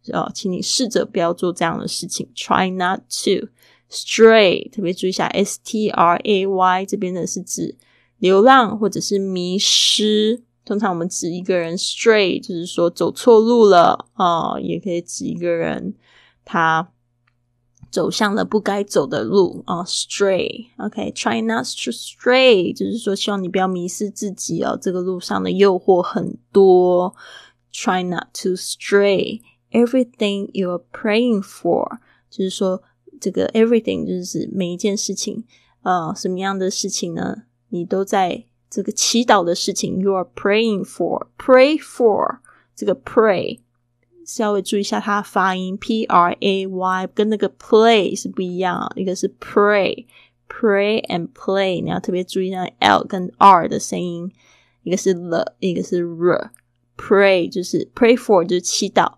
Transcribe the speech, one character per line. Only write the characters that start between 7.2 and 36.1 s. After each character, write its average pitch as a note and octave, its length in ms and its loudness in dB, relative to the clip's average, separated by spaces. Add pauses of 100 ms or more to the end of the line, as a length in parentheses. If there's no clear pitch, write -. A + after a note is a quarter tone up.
是 - 160 -8
指 - 360 -8 (400)
流 F#3+ 240 4
浪 B3 360 6
或 G3+ 120 0
者 F#3+ 100 -6
是 G3+ 180 -4
迷 F#3 400 -4
失。 G#3+ 880 2 (220)
通 G#3 120 -4
常 G#3 140 -2
我 F3 40 -4
们 E3+ 120 -4
指 F3 240 -6
一 F3 100 -8
个 F#3 160 -2
人 E3+ 200 -4
stray， G#3+ 640 0
就 - 120 -12
是 E3+ 120 -8
说 F3 240 0
走 - 220 -2
错 A3+ 280 6
路 A3+ 260 4
了， F3+ 500 6
哦， E3+ 460 0
也 E3+ 180 -6
可 F#3 120 -6
以 E3+ 100 -4
指 F3 240 -12
一 - 80 -6
个 F3 160 -4
人 E3+ 460 -4 (500)
他 E3 460 0 (1000)
走 - 220 -2
向 G#3 240 -2
了 F#3+ 100 -2
不 G#3 140 -2
该 G3+ 240 -2
走 D#3+ 240 0
的 A2 160 -4
路， F3+ 420 0
哦， F3 220 -6
stray。 - 800 -4 (100)
OK，try A3 680 -4
not A3+ 220 -4
to - 240 -8
stray， B3 840 2
就 - 140 -6
是 G3+ 140 -6
说 G3+ 160 -4
希 G#3 160 -6
望 G3 100 -4
你 F3+ 80 -6
不 F#3+ 80 -4
要 F#3 100 2
迷 F3+ 200 -4
失 G3+ 240 -6
自 G#3 200 -8
己 - 300 -6
哦， - 180 -2
这 F#3+ 120 -4
个 F3+ 100 -4
路 F3+ 180 -4
上 G3 220 -6
的 F#3 80 -2
诱 F#3+ 300 4
惑 F3+ 240 4
很 - 340 -6 (140)
多。 F3+ 640 6 (580)
Try F#3 300 -2
not F3 240 -6 (160)
to G3 60 0
stray G3+ 920 0 (300)
everything A3+ 840 0
you F#3 160 -2
are F3 220 -6
praying A3 500 0
for， - 560 -4 (320)
就 - 140 -6
是 F#3+ 80 -2
说 F#3+ 320 -2 (360)
这 F#3+ 120 -4
个 - 220 0
everything A3+ 520 2
就 F3+ 80 -4
是 F3+ 100 -6
指 - 300 -8
每 F3+ 200 -4
一 F3 40 -10
件 G3+ 180 -2
事 G3 200 -6
情， - 280 -8 (380)
呃， F3+ 340 -2